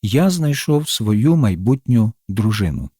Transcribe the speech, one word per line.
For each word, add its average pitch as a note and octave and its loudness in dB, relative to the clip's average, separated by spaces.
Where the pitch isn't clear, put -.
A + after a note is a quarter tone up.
Я C3+ 0
знайшов D3+ -2
свою A2 0
майбутню A2+ 2
дружину. G2 -2